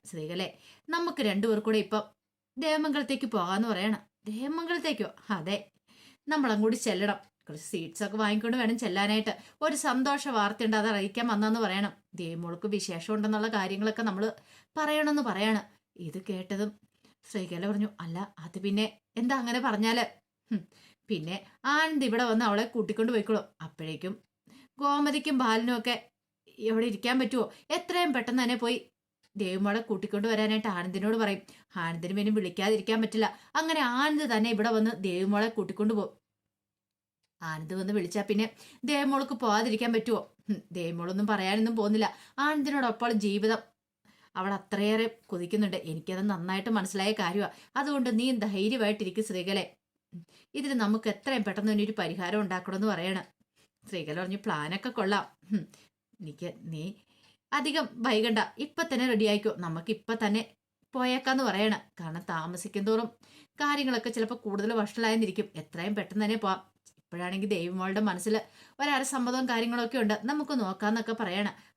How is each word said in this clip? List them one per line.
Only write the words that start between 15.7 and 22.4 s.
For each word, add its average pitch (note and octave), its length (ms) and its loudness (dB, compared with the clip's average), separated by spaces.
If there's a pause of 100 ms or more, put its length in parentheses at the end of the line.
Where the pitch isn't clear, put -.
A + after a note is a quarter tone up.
ഇത് F3 260 -10
കേട്ടതും G3 480 -4 (560)
ശ്രീകല F3 400 -6
പറഞ്ഞു, G#3 240 0 (100)
"അല്ല, E3+ 180 -6 (200)
അത് E3+ 200 -12
പിന്നെ G3+ 280 0 (300)
എന്താ B3 200 2
അങ്ങനെ A#3+ 240 0
പറഞ്ഞാല്? A#3 440 2 (460)
ഹും, G3+ 120 -2 (460)
പിന്നെ D#3 260 -4 (300)
ആനന്ദ് D4 420 2
ഇവിടെ A#3 180 2
വന്ന് A3+ 200 4